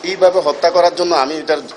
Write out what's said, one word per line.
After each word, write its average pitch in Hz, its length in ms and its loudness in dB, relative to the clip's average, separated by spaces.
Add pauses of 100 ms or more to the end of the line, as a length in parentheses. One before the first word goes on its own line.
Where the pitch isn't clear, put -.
এইভাবে 185 380 2
হত্যা 147 300 0
করার 175 240 2
জন্য 175 200 -2
আমি 143 200 0
এটার, 151 240 -4 (180)